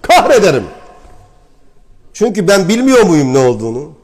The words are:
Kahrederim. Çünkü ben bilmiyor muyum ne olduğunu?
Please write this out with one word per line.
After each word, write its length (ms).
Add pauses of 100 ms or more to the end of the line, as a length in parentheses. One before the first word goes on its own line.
Kahrederim. 600 (1500)
Çünkü 360
ben 200
bilmiyor 340
muyum 320
ne 40
olduğunu? 540 (120)